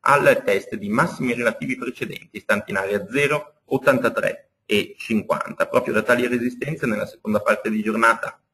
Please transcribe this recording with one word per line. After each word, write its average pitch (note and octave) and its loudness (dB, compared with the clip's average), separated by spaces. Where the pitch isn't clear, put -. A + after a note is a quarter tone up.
al C#3 4
test G2+ -2
di G2+ -8
massimi B2+ 0
relativi A#2+ -2
precedenti, B2 -10
stanti G#2 -2
in G2+ -2
area G2 -2
zero C#3+ -2
ottantatré B2 0
e G2+ 0
cinquanta. - -2
Proprio A#2+ 0
da G#2+ 2
tali A#2+ 2
resistenze B2 -4
nella G#2 -2
seconda - -4
parte G#2+ 0
di G#2+ -2
giornata A2+ 2